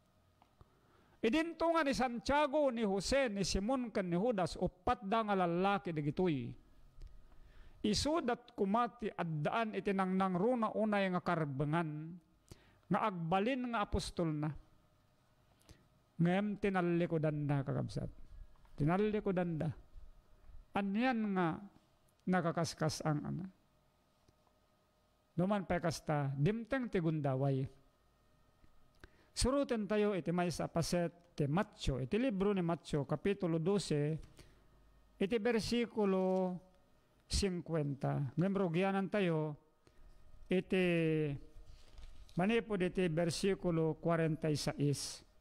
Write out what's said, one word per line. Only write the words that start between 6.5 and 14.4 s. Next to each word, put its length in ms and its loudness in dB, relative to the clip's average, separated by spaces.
Isudat 760 0
kuma 320 2
ti 160 -10
addaan 680 -2
iti 180 -2
nangnangruna 800 2
unay 400 2
nga 80 0
karbengan, 920 -2
nga 160 2
agbalin 640 0
nga 160 -2
apostol 480 -2
na. 160 -2